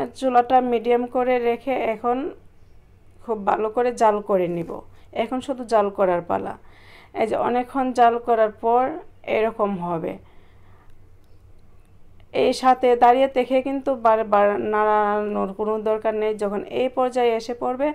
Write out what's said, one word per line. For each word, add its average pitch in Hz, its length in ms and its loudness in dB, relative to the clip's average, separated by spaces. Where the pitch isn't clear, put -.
চুলাটা 247 380 2
মিডিয়াম 240 300 0
করে 247 200 0
রেখে 240 260 -4
এখন 240 260 -2
খুব 226 140 -4
ভালো 220 260 0
করে 247 140 2
জাল 214 140 6
করে 185 180 2
নিব। 170 140 -8
এখন 254 240 -4
শুধু 254 160 -6
জাল 208 140 4
করার 180 320 2
পালা। 190 240 -4
এই 226 80 4
যে - 60 0
অনেকক্ষণ 247 380 -2
জাল 233 160 6
করার 220 240 2
পর 240 200 2
এরকম 220 340 -2
হবে। 170 260 -6
এই 254 280 2
সাথে 254 260 4
দাঁড়িয়ে 262 340 6
থেকে 254 200 0
কিন্তু 269 240 -4
বারবার 208 420 4
নাড়ানোর 208 760 0
কোনো 214 140 -2
দরকার 220 320 -2
নেই। 214 120 0
যখন 202 180 -4
এই 254 60 0
পর্যায়ে 247 420 2
এসে 233 220 -8
পড়বে, 254 340 -2